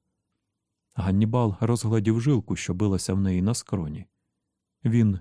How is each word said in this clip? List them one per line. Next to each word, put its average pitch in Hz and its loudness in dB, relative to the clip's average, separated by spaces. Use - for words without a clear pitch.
Ганнібал 107 0
розглядів 113 0
жилку, 117 0
що - -6
билася 95 0
в 98 0
неї 92 0
на 110 0
скроні. 78 -6
Він 110 2